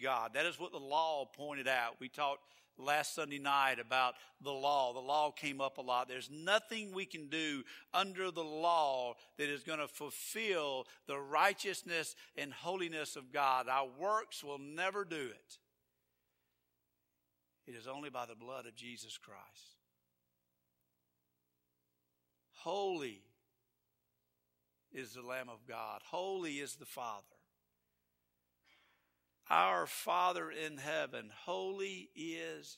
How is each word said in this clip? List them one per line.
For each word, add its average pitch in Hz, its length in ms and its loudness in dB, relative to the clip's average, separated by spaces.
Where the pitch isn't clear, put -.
God. 120 320 2
That 151 140 2
is 147 120 -4
what 175 120 -6
the - 80 -6
law 147 460 2
pointed 139 420 -4
out. 120 320 2
We 131 100 -8
talked 143 320 -2
last 147 360 2
Sunday 147 240 -4
night 139 400 4
about 127 360 2
the 139 120 -4
law. 135 400 4
The 131 60 -4
law 147 320 4
came 143 280 -4
up 135 180 0
a 143 40 -8
lot. 127 260 2
There's 127 240 -6
nothing 202 600 2
we 190 120 -2
can 160 220 -10
do 151 360 0
under 190 380 2
the 165 120 -2
law 151 720 4
that 151 120 0
is 143 140 -4
gonna 151 260 -2
fulfill 151 1000 -2
the 143 120 -2
righteousness 165 960 2
and 143 160 -4
holiness 165 640 -2
of 131 160 -14
God. 131 340 6
Our 131 220 2
works 214 440 0
will 143 160 -6
never 175 440 -2
do 160 240 -4
it. - 300 -14
It 120 80 -12
is 113 100 -12
only 143 240 -8
by 123 160 -4
the 113 100 -12
blood 120 300 -10
of 113 100 -14
Jesus 117 420 -12
Christ. - 580 -20
Holy 165 680 -2
is 120 220 -8
the 127 80 -12
Lamb 123 280 -6
of 117 180 -14
God. 113 380 -6
Holy 180 500 -2
is 143 200 -6
the 147 100 -16
Father. 110 380 -6
Our 175 360 6
Father 180 680 2
in 156 260 -6
heaven, 135 520 -4
holy 190 680 -4
is 160 640 -8